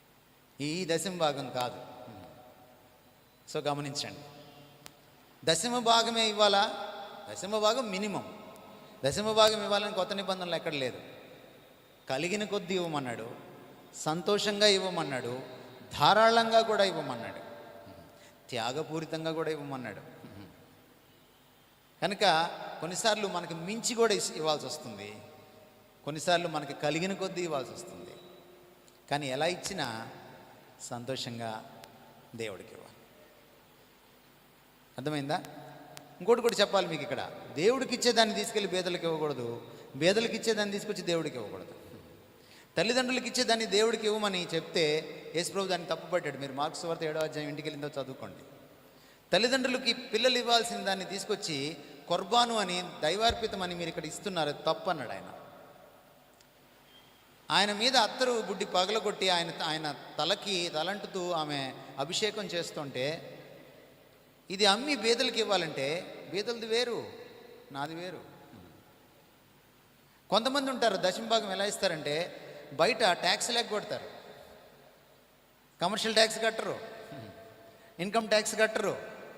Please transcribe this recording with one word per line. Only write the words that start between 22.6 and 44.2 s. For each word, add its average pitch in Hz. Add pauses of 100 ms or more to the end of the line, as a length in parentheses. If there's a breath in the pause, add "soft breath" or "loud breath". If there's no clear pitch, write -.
కొన్నిసార్లు 202
మనకు 175
మించి 208
కూడా 226
ఇస్-, 180
ఇవ్వాల్సి 156
వస్తుంది, 107 (920)
కొన్నిసార్లు 170
మనకి 147
కలిగిన 165
కొద్దీ 180
ఇవ్వాల్సి 143
వస్తుంది. - (1000)
కానీ 147
ఎలా 135
ఇచ్చినా 147 (720)
సంతోషంగా 117 (540)
దేవుడికి 107
ఇవ్వాలి. - (2000)
అర్థమైందా? 147 (760)
ఇంకోటి 226
కూడా 233
చెప్పాలి 196
మీకు 156
ఇక్కడ, 117 (220)
దేవుడికి 240
ఇచ్చేదాన్ని 226
తీసుకెళ్ళి 202
బేదలకు 175
ఇవ్వకూడదు, 139 (280 loud breath)
బేదలకు 196
ఇచ్చేదాన్ని 208
తీసుకొచ్చి 196
దేవుడికి 165
ఇవ్వకూడదు. 95 (1040 loud breath)
తల్లిదండ్రులకు 247
ఇచ్చేదాన్ని 226
దేవుడికి 220
ఇవ్వమని 208